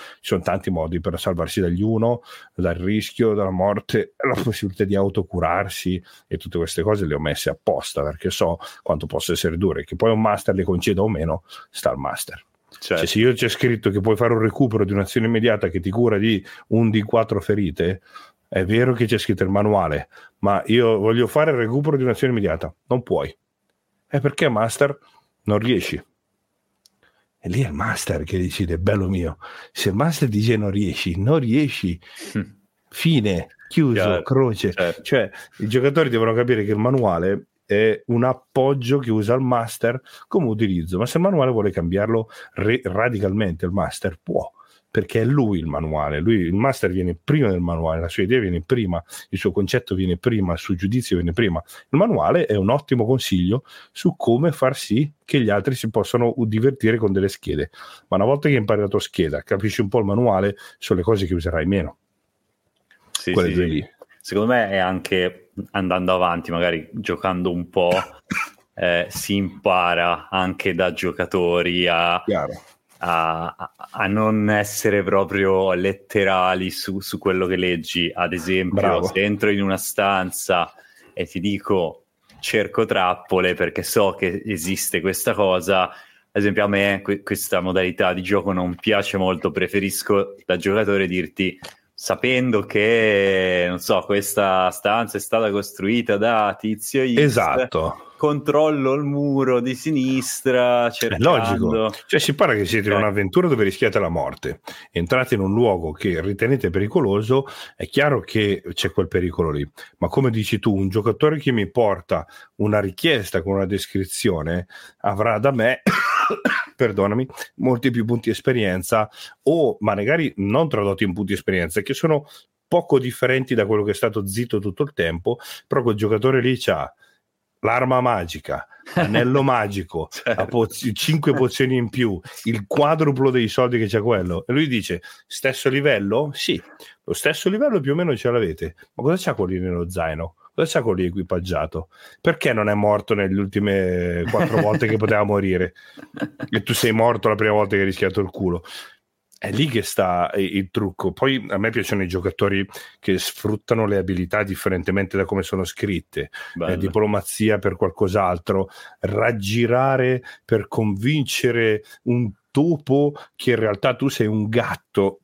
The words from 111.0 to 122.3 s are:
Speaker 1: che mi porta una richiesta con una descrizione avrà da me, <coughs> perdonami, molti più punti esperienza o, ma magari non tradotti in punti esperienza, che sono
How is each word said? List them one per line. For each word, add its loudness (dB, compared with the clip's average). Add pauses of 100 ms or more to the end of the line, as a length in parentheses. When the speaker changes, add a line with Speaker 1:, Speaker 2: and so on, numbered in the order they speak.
Speaker 1:
che 0
mi 0
porta 0 (300)
una 2
richiesta 0
con -2
una 0
descrizione -2 (320)
avrà 0
da 2
me, 0
<coughs> 0
perdonami, 0 (280)
molti 0
più -2
punti -2
esperienza 0 (340)
o, 2
ma 0
magari 0
non 2
tradotti 0
in 0
punti -4
esperienza, -2
che -6
sono 0 (420)